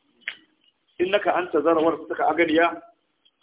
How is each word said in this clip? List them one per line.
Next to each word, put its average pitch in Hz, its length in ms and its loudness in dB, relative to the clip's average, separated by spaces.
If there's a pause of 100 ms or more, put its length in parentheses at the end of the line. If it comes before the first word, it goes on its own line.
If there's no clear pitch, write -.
(1000)
Innaka 185 360 0
an 175 180 -2
tazara 160 280 2
warasataka 156 480 -2
aganiya 165 540 0 (600)